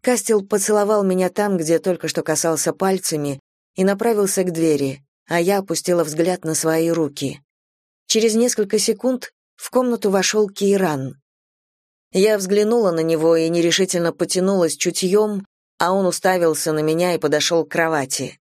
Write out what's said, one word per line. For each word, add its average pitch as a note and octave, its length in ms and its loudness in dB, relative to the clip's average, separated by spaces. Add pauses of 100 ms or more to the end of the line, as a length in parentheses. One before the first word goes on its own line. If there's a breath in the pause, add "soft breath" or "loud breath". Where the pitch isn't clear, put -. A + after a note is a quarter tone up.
Кастел A3+ 420 0
поцеловал G#3 600 2
меня F#3 260 0
там, G3+ 280 -2
где E3 200 2
только E3 300 -2
что D#3 160 -4
касался D#3+ 500 -2
пальцами, D#3 640 -4 (360)
и F#3 80 0
направился G3+ 600 0
к F3+ 80 -2
двери, D3 520 0 (240)
а E3+ 120 -2
я G3 200 2
опустила F3 440 -2
взгляд E3+ 400 -2
на D#3+ 120 -4
свои D#3+ 340 0
руки. D3 520 -4 (640)
Через A3 260 2
несколько G#3+ 460 0
секунд A#3+ 520 -2 (240)
в - 140 -16
комнату A3+ 400 0
вошел G3 400 0
Кейран. F#3 720 -2 (920)
Я G#3 260 2
взглянула G#3 540 2
на E3 100 -2
него E3 360 2
и E3 100 0
нерешительно E3+ 640 0
потянулась F3+ 640 0
чутьем, G3 680 0 (320)
а F3+ 160 0
он F#3+ 140 2
уставился E3+ 680 0
на D3+ 60 0
меня E3 340 0
и D#3+ 60 -2
подошел D3+ 440 0
к D3+ 80 -8
кровати. D3+ 680 -2 (100)